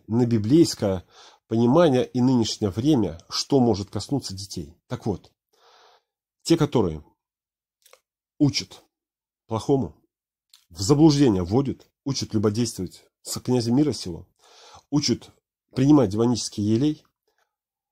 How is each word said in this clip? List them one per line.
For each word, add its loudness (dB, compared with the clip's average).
на 0
библейское 2
понимание 4
и -6
нынешнее 0
время, -2
что -2
может 0
коснуться -8
детей. -14
Так -12
вот, -6
те, 2
которые -2
учат -2
плохому, -2
в -12
заблуждение 4
вводят, -4
учат -8
любодействовать -4
с -12
князем -2
мира 0
сего, -12
учат -2
принимать 4
демонический -2
елей, 0